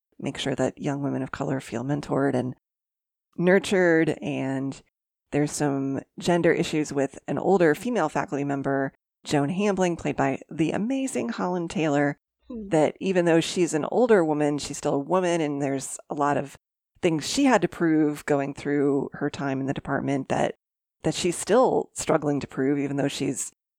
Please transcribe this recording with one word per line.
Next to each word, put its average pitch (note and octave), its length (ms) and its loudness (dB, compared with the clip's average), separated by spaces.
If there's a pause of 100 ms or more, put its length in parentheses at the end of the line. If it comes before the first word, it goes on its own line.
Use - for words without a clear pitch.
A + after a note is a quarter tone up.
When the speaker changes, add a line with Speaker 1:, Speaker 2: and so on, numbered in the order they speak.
(180)
Speaker 1:
make - 180 -8
sure C#3 200 -2
that - 220 -2
young C#3+ 240 -4
women C3 200 -4
of B2+ 80 -8
color C3+ 300 -4
feel A#2 240 -8
mentored C#3 500 0
and B2+ 200 -2 (800)
nurtured, F3 760 4 (100)
and C3+ 640 -4 (480)
there's D3 220 0
some C#3 480 -2 (180)
gender E3+ 340 4
issues D#3 400 0
with C#3 260 -2 (100)
an C#3+ 100 -2
older F3 360 4
female G#3+ 340 -2
faculty C#3+ 360 -4
member, C#3 480 -2 (320)
Joan C#3+ 260 0
Hambling, F#3 460 0
played D3+ 200 -4
by C3+ 240 0 (100)
the D#3+ 220 0
amazing B3 580 -4
Holland F3+ 400 -4
Taylor, D3 480 0 (300)
Speaker 2:
Hmm. A3 220 -12
Speaker 1:
that D#3 280 4
even F3+ 280 2
though E3 140 6
she's D#3+ 340 0
an D3 160 0
older G#3+ 340 6
woman, D3+ 320 2
she's C#3 220 -8
still D3 160 -2
a C#3 40 2
woman, E3+ 440 0
and C#3+ 180 -2
there's C3+ 380 -4 (100)
a E3 60 -8
lot C#3+ 240 0
of C#3 180 -8 (460)
things D#3+ 260 0
she C#4 160 0
had A#3+ 180 6
to E3+ 60 2
prove D#3 560 0
going C#3 300 0
through C#3+ 600 0
her C#3+ 140 -4
time C#3 320 -4
in C3+ 60 -4
the C3+ 80 -2
department C3+ 560 -4
that, - 240 0 (480)
that D#3+ 120 0
she's F3 220 -2
still A3 560 2
struggling D3 480 -2
to C3+ 60 -10
prove, C#3+ 320 0
even C#3 180 -4
though C#3+ 100 0
she's, C#3 460 -4 (260)